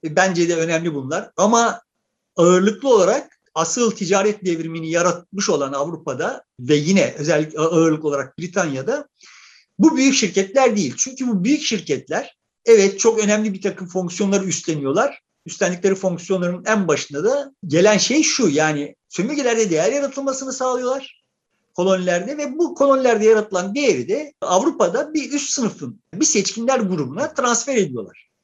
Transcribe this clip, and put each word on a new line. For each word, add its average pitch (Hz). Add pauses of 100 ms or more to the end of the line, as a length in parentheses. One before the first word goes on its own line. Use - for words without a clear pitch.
E, 156
bence 175
de 170
önemli 165
bunlar. 143
Ama 220 (540)
ağırlıklı 185
olarak 220 (160)
asıl 190
ticaret 202
devrimini 160
yaratmış 175
olan 143
Avrupa'da 139 (160)
ve 127
yine 147
özellikle 156
ağırlık 160
olarak 139
Britanya'da 175 (720)
bu 254
büyük 269
şirketler 208
değil. 156
Çünkü 262
bu 196
büyük 294
şirketler 160 (280)
evet 196
çok 220
önemli 214
bir 185
takım 190
fonksiyonları 190
üstleniyorlar. 160 (260)
Üstlendikleri 180
fonksiyonların 180
en 214
başında 147
da 277 (140)
gelen 190
şey 294
şu, -
yani 151 (140)
sömürgelerde 233
değer 165
yaratılmasını 269
sağlıyorlar 254 (520)
kolonilerde 185
ve 294
bu 339
kolonilerde 262
yaratılan 208
değeri 202
de 285
Avrupa'da 277
bir 262
üst 285
sınıfın, 160 (120)
bir 180
seçkinler 233
grubuna 185
transfer 247
ediyorlar. 131 (140)